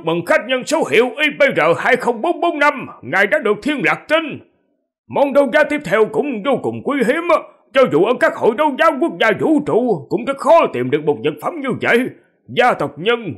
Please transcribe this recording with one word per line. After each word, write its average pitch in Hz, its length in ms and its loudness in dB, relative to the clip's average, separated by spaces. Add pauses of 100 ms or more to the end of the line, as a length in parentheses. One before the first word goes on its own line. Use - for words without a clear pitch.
mừng 170 220 -2
khách 294 220 2
nhân 254 180 -2
số 302 260 0
hiệu 247 140 4
I 285 220 -2 (120)
P 277 160 2
R - 40 0 (180)
hai 240 180 0
không 233 260 -2
bốn 339 200 -2
bốn 330 180 0
năm, 285 140 2 (300)
ngài 185 240 0
đã 294 160 0
được 208 200 0
thiên 269 200 -2
lạc 156 260 0
tinh. 294 300 -2 (680)
Món 254 260 0
đấu 277 200 4
giá 302 160 4
tiếp 294 160 -2
theo 214 260 2
cũng 240 140 -2 (200)
vô 277 60 0 (120)
cùng 117 200 -6
quý 277 140 -2 (100)
hiếm, 311 160 0 (500)
cho 269 80 4 (100)
dù 147 120 4
ở 226 160 2
các - 160 0
hội 220 220 0
đấu 302 220 2
giá 311 60 4 (160)
quốc 330 100 0 (100)
gia 233 180 4
vũ 302 260 2
trụ 196 440 0
cũng 208 160 -4
rất 269 120 -4
khó 294 360 4
tìm 127 160 -2
được 151 160 0
một 147 180 0
vật 151 180 -2
phẩm 233 200 -6
như 262 80 -4 (120)
vậy. 175 180 2 (580)
Gia 240 160 4
tộc 143 240 -4
nhân 220 220 0 (180)